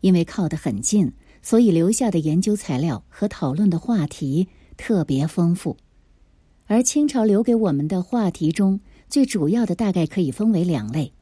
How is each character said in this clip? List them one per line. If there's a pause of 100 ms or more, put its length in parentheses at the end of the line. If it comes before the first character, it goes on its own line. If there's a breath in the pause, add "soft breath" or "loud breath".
因
为
靠
得
很
近， (320 soft breath)
所
以
留
下
的
研
究
材
料
和
讨
论
的
话
题 (300 soft breath)
特
别
丰
富。 (920)
而
清
朝
留
给
我
们
的
话
题
中， (300 soft breath)
最
主
要
的
大
概
可
以
分
为
两
类。